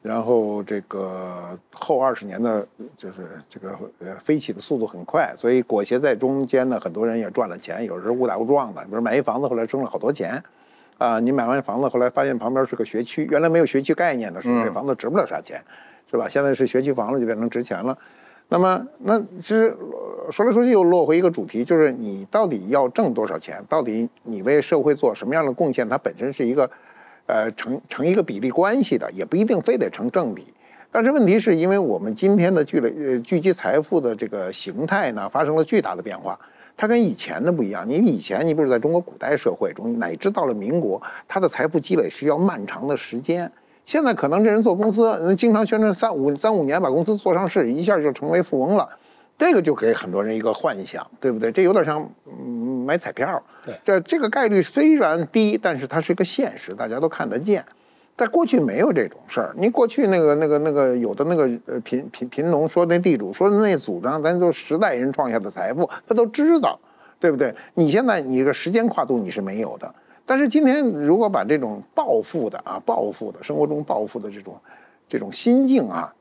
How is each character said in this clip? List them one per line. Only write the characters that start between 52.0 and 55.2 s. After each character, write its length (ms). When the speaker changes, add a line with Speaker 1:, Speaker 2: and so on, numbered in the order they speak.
Speaker 1:
嗯， 600
买 100
彩 140
票。 320
Speaker 3:
对。 160
Speaker 1:
这， 180
这 200
个 80
概 180
率 160
虽 320
然 340